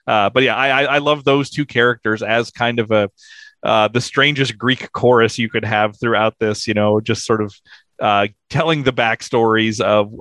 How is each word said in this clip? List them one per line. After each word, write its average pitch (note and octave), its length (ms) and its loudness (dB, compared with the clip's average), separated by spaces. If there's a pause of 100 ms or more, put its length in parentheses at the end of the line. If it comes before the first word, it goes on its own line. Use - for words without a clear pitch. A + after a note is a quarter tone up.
uh, G#2 260 2
but C3 120 2
yeah, A#2 140 0
I, C3 100 0
I, C3+ 160 2
I C#3+ 140 0
love D3 260 0
those C#3 260 2
two D3 160 -6
characters A#2 560 0
as A2+ 300 -2
kind A#2 280 -2
of A2 120 -2
a, G#2 180 2 (540)
uh, A2 240 2
the A#2+ 140 -2
strangest C3+ 560 0
Greek B2 340 -4
chorus A#2 480 2
you A#2 100 -2
could A2 140 -4
have G#2+ 340 -2
throughout A2 420 0
this, G#2+ 280 -2
you A2+ 60 0
know, G#2 260 2
just A2 260 -4
sort A2 160 0
of, G2+ 120 -8 (460)
uh, G#2 280 2 (220)
telling D#3 340 0
the B2+ 80 0
backstories A2+ 880 0
of, G#2 420 0